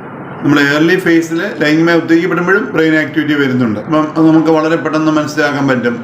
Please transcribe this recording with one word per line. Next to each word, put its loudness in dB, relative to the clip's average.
നമ്മൾ 0
ഏർലി 2
ഫേസിൽ 0
ലൈംഗികമായി 2
ഉത്തേജിക്കപ്പെടുമ്പോഴും 0
ബ്രെയിൻ 2
ആക്ടിവിറ്റി -2
വരുന്നുണ്ട്. 0
അപ്പം -2
അത് 2
നമുക്ക് 4
വളരെ 2
പെട്ടെന്ന് -2
മനസ്സിലാക്കാൻ -2
പറ്റും. 0